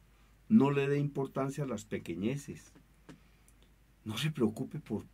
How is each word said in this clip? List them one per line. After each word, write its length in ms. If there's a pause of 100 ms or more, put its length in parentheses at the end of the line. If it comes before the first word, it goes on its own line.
(500)
No 220
le 160
dé 120
importancia 640
a 40
las 180
pequeñeces. 880 (1300)
No 140
se 140
preocupe 480
por 340